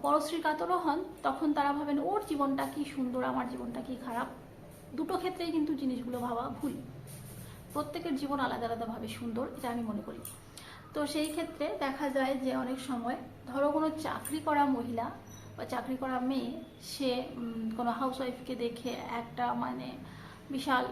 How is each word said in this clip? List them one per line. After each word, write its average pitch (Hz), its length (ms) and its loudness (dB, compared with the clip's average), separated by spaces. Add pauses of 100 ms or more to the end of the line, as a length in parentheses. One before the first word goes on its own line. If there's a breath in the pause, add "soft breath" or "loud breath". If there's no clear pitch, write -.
পরশ্রী 294 380 4
কাতরও 339 380 4
হন, 320 260 2 (180)
তখন 294 300 4
তারা 285 200 4
ভাবেন, 294 260 2
"ওর 392 300 4
জীবনটা 269 460 2
কি 294 100 -2
সুন্দর, 254 400 0
আমার 254 240 0
জীবনটা 247 320 -4
কি 254 240 -6
খারাপ।" 247 220 -2 (680)
দুটো 320 220 2
ক্ষেত্রেই 349 360 0
কিন্তু 302 220 4
জিনিসগুলো 247 440 0
ভাবা 240 320 0 (120)
ভুল। 285 100 2 (1000 loud breath)
প্রত্যেকের 302 440 0
জীবন 277 240 0
আলাদা 233 260 2
আলাদাভাবে 226 420 -2
সুন্দর, 233 380 -2 (120)
এটা 254 100 -4
আমি 233 140 0
মনে 208 240 -2
করি। - 120 -8 (760 loud breath)
তো 294 120 2
সেই 302 200 2
ক্ষেত্রে 320 520 -2
দেখা 277 300 0
যায় 269 260 4
যে 262 220 2
অনেক 254 240 0
সময়, 247 360 0 (300)
ধরো, 277 240 4
কোনো 311 200 4
চাকরি - 540 -2
করা 294 200 8
মহিলা 233 460 2 (460 loud breath)
বা 247 80 -6
চাকরি 254 320 0
করা 254 240 2
মেয়ে, 254 320 2 (300)
সে, 254 400 2 (140)
উম, 226 400 -2
কোনো 240 140 2
হাউসওয়াইফকে 254 640 0
দেখে 233 360 -2
একটা, 240 640 -2
মানে, 247 360 -2 (600 loud breath)
বিশাল, 262 420 4